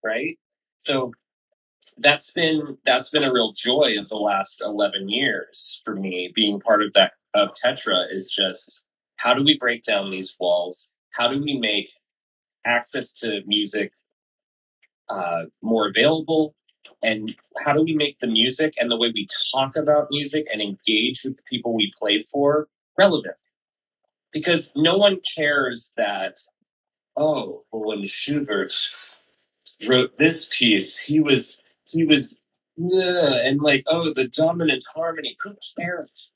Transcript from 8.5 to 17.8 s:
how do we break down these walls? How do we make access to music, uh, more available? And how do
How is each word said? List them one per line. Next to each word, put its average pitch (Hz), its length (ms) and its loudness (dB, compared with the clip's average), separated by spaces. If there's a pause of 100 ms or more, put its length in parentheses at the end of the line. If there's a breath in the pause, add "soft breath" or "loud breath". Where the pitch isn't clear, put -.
how 123 180 2
do 135 100 0
we 147 140 6
break 117 240 -2
down 98 280 -2
these 95 280 -6
walls? 90 540 0 (220)
How 120 140 -2
do 139 140 -2
we 143 160 -4
make 104 320 -2 (760)
access 120 540 -2
to 110 260 -4
music, 101 460 -2 (1160)
uh, 87 360 -4 (180)
more 110 260 2
available? 156 680 2 (480)
And 107 340 -2 (280)
how 147 80 2
do 151 100 4